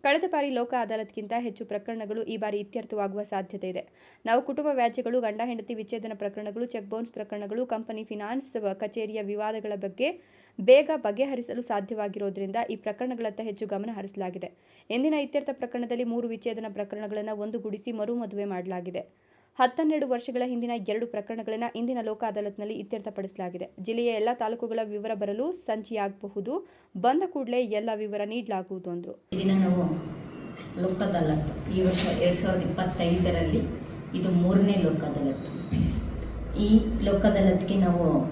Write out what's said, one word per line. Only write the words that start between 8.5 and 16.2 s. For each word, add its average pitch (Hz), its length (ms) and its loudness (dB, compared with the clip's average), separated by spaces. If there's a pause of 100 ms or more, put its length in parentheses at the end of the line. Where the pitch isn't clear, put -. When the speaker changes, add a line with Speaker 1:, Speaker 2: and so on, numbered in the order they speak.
Speaker 1:
ಕಚೇರಿಯ 214 460 -4
ವಿವಾದಗಳ 208 540 -4
ಬಗ್ಗೆ 202 460 -2 (400)
ಬೇಗ 269 340 10
ಬಗೆಹರಿಸಲು 240 680 -2
ಸಾಧ್ಯವಾಗಿರೋದ್ರಿಂದ 202 920 -4 (140)
ಈ 226 60 -2
ಪ್ರಕರಣಗಳತ್ತ 220 680 -4
ಹೆಚ್ಚು 214 240 -6
ಗಮನ 202 260 -4
ಹರಿಸಲಾಗಿದೆ. 190 580 -6 (380)
ಇಂದಿನ 269 240 2
ಇತ್ಯರ್ಥ 285 400 0
ಪ್ರಕರಣದಲ್ಲಿ 240 500 -4
ಮೂರು 233 240 -2